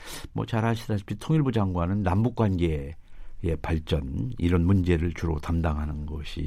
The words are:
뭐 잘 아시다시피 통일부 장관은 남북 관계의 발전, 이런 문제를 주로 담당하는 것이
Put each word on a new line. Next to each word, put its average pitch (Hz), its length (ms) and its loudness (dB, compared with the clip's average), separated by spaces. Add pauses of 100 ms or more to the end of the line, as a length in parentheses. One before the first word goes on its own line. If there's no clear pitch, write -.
(320)
뭐 110 140 -2
잘 110 180 0
아시다시피 110 540 -2
통일부 151 340 2
장관은 95 500 2
남북 104 340 2
관계의 82 580 2 (640)
발전, 80 800 -2
이런 87 260 4
문제를 87 480 4
주로 80 260 -2
담당하는 76 680 -2
것이 76 400 -8